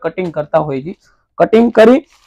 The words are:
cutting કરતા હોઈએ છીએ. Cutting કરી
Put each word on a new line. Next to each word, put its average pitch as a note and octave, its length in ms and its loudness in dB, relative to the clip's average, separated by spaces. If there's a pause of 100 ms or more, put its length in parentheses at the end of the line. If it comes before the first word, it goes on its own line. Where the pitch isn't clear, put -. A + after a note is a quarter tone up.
cutting E3 320 -8
કરતા D3+ 260 -4
હોઈએ C#3 220 -6
છીએ. F3+ 140 -14 (420)
Cutting A3+ 340 2
કરી A#3+ 340 4 (220)